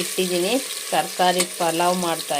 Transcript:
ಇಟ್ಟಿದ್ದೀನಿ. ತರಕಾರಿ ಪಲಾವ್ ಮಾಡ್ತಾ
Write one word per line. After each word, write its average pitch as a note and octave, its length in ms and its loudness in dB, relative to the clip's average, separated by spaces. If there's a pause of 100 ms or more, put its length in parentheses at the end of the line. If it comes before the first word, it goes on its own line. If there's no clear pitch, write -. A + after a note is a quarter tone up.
ಇಟ್ಟಿದ್ದೀನಿ. F3+ 500 0 (380)
ತರಕಾರಿ F3+ 520 2 (140)
ಪಲಾವ್ F3 480 2
ಮಾಡ್ತಾ D#3+ 340 -2